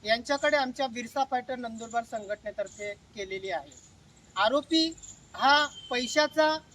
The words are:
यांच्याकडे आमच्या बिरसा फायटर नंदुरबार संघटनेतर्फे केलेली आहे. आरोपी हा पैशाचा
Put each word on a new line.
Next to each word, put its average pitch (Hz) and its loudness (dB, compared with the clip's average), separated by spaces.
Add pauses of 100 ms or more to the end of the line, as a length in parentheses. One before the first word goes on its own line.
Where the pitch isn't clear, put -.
यांच्याकडे 277 2
आमच्या 262 0
बिरसा 240 -2
फायटर 254 -2
नंदुरबार 226 -6
संघटनेतर्फे 208 -8 (240)
केलेली 190 -8
आहे. 151 -6 (680)
आरोपी 294 2 (400)
हा 285 4 (240)
पैशाचा 302 2 (160)